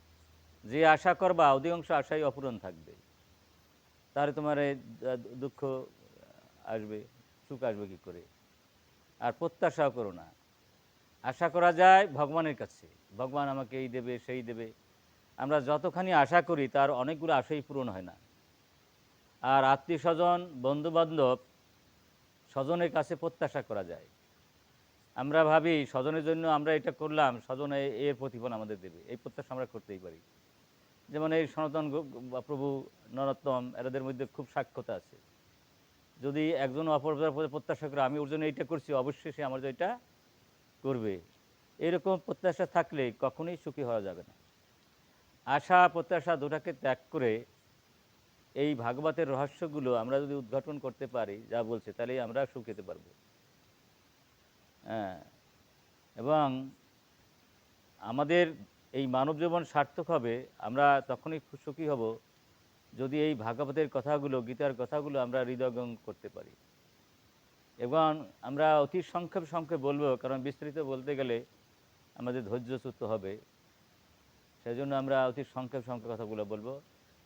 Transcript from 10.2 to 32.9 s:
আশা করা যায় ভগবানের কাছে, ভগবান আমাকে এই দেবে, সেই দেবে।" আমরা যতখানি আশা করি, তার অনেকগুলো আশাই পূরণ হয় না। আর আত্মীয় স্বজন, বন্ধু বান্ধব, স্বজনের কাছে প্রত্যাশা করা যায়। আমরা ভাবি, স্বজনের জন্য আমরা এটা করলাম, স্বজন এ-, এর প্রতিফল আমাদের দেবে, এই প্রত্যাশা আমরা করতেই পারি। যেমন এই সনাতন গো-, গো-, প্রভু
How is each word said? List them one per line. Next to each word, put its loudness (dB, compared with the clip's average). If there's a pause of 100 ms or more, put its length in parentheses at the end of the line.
আশা 0
করা 6
যায় 10
ভগবানের 0
কাছে, -12 (300)
ভগবান -2
আমাকে -6
এই -4
দেবে, -6
সেই -8
দেবে।" -10 (640)
আমরা 2
যতখানি 0
আশা 6
করি, 0
তার 4
অনেকগুলো 0
আশাই 0
পূরণ -6
হয় -8
না। -16 (1300)
আর 6
আত্মীয় 2
স্বজন, 2 (120)
বন্ধু 0
বান্ধব, 4 (1120)
স্বজনের 0
কাছে -2
প্রত্যাশা -4
করা -4
যায়। -12 (1080)
আমরা 4
ভাবি, 4
স্বজনের -2
জন্য 0
আমরা 2
এটা 0
করলাম, 0
স্বজন -6
এ-, -2
এর -2
প্রতিফল -8
আমাদের -8
দেবে, -16
এই -10
প্রত্যাশা -14
আমরা -6
করতেই -14
পারি। -16 (920)
যেমন -2
এই 2
সনাতন -4
গো-, -2
গো-, -10
প্রভু -4 (220)